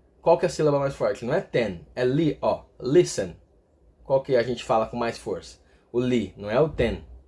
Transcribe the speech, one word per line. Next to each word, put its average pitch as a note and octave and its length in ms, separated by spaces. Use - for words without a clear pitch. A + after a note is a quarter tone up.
qual E3+ 180
que E3+ 60
é F3+ 40
a - 20
sílaba D3 280
mais C#3 160
forte? A2 300
Não A#2 80
é E3+ 80
ten, G#2+ 540
é B2 100
li, C#3+ 380
ó, - 220
listen. B2 580
Qual C3+ 180
que C3 140
a A#2 60
gente A#2+ 220
fala A2+ 220
com - 100
mais A#2 200
força? - 420
O A#2+ 100
li, B2 360
não G#2 140
é A#2 100
o D#3+ 80
ten. A2+ 360